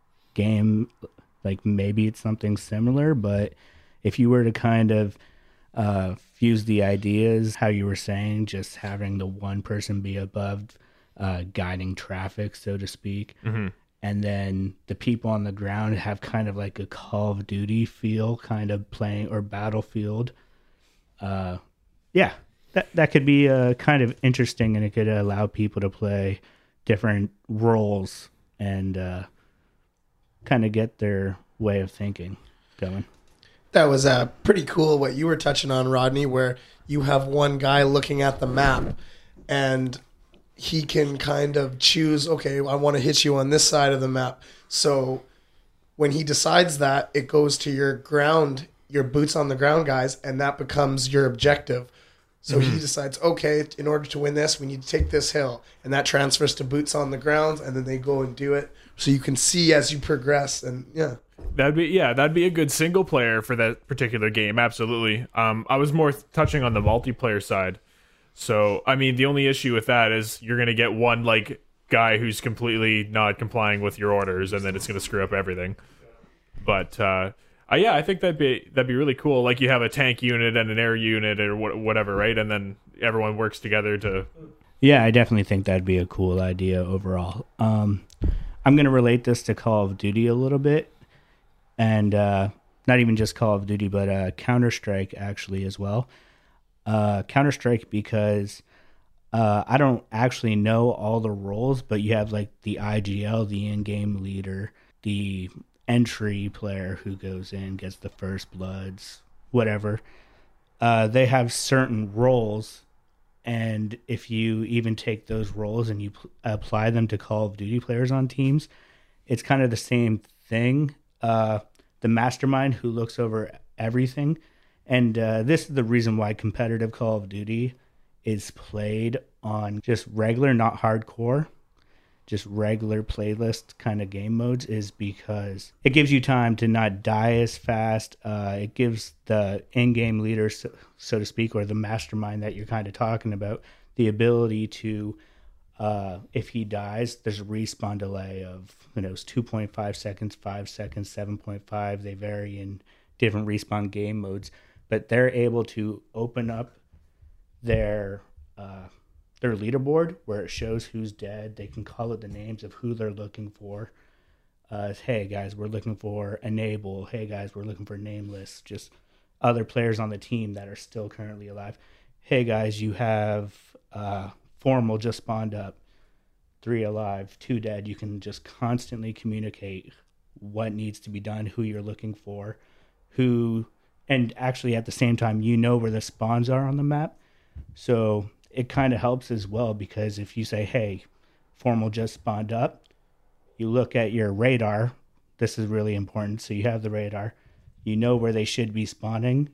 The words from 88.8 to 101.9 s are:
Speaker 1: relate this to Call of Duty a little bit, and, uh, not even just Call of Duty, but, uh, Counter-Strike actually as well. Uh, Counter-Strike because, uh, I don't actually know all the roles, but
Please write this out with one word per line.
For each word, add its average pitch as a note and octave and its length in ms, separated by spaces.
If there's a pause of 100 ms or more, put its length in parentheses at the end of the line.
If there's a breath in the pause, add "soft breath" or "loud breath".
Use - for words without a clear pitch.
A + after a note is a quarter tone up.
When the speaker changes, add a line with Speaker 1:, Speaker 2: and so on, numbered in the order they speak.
Speaker 1:
relate B2 320
this A#2+ 200
to G#2+ 120
Call G#2+ 300
of G2 120
Duty A2 300
a A#2 80
little C3+ 240
bit, D3 340 (840 soft breath)
and, A2 360
uh, G2+ 360 (360)
not B2+ 140
even A2+ 160
just G#2+ 180
Call G#2+ 220
of G2+ 100
Duty, G#2 220
but, G2 200
uh, F#2+ 240
Counter-Strike A2+ 840
actually G2 480
as G2 140
well. G#2 280 (800 soft breath)
Uh, G#2 380
Counter-Strike C3 640
because, G#2 720 (720 soft breath)
uh, G#2+ 320
I B2 120
don't C3+ 340
actually A2+ 440
know A2+ 360
all A2 300
the A2 100
roles, G#2+ 500
but G#2+ 200